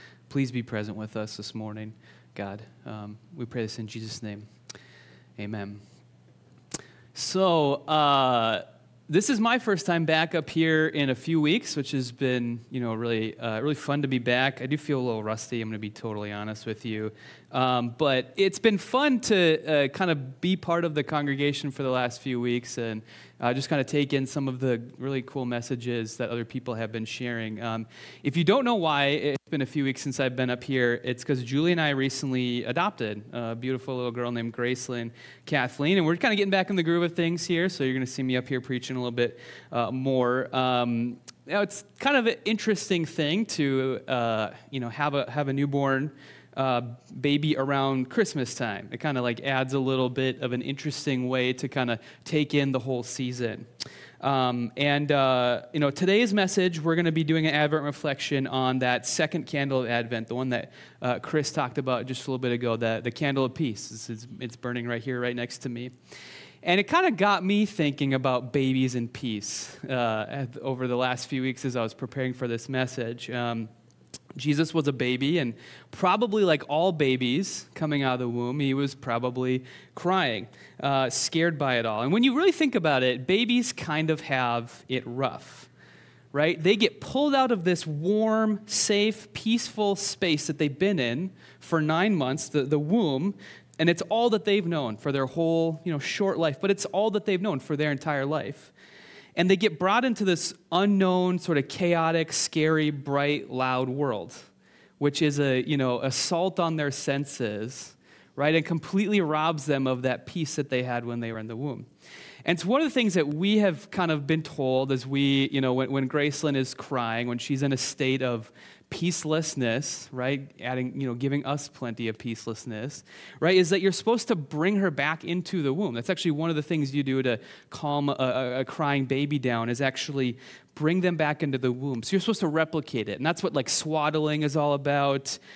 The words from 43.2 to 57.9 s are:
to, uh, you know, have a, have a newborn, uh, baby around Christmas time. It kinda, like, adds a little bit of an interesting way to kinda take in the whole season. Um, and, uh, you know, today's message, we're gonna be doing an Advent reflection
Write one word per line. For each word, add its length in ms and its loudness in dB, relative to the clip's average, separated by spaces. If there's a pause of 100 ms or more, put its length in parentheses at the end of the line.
to, 640 0
uh, 400 0 (220)
you 100 -6
know, 80 -6
have 240 -2
a, 160 -2
have 180 -2
a 60 -2
newborn, 580 0 (440)
uh, 240 2 (400)
baby 380 2
around 520 0
Christmas 460 -2
time. 340 -6
It 120 -10
kinda, 200 -2
like, 200 -2
adds 320 0
a 60 2
little 300 2
bit 300 -2
of 140 -4
an 80 -2
interesting 640 -4
way 240 0
to 160 -4
kinda 320 -2 (240)
take 300 0
in 180 4
the 80 0
whole 240 -4
season. 640 -6 (540)
Um, 560 0
and, 340 2
uh, 520 4 (100)
you 80 0
know, 100 4
today's 420 4
message, 460 2
we're 160 2
gonna 160 2
be 140 2
doing 200 2
an 80 2
Advent 300 2
reflection 640 -2